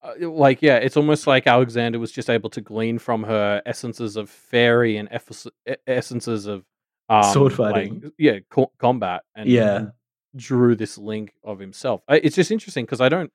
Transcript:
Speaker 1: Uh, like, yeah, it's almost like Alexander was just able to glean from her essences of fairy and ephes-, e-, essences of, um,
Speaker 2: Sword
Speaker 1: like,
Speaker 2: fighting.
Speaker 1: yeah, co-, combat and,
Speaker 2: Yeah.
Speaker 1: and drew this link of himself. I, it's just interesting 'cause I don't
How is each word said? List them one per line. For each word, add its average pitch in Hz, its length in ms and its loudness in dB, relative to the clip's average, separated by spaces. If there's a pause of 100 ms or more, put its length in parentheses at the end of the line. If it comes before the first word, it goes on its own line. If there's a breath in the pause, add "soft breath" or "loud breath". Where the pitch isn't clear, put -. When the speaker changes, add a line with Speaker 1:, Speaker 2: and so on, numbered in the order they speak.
Speaker 1:
Uh, 156 260 -8
like, 143 340 4
yeah, 143 140 6
it's 123 200 0
almost 151 300 2
like 131 200 4
Alexander 117 520 2
was 113 140 -8
just 123 180 -6
able 110 200 0
to - 100 -10
glean 113 380 -6
from 110 260 -4
her 104 420 -2
essences 117 500 -8
of 104 140 -10
fairy 120 640 2
and 104 140 -10
ephes-, - 360 -14 (220)
e-, 135 60 -6 (120)
essences 117 600 -6
of, 101 180 -10 (440)
um, 107 240 6
Speaker 2:
Sword 139 260 4
Speaker 1:
like, 107 160 0
Speaker 2:
fighting. 101 440 -6
Speaker 1:
yeah, 135 200 2 (120)
co-, - 280 0
combat 104 440 -2 (120)
and, 110 140 -6
Speaker 2:
Yeah. 113 280 2
Speaker 1:
and 107 160 -8 (440)
drew 123 400 0
this 107 220 -10
link 107 340 -12 (100)
of 104 160 -14
himself. 98 480 -8
I, 143 100 2
it's 156 200 2
just 185 140 0
interesting 208 360 -6
'cause 120 140 -6
I 127 80 4
don't 165 260 -2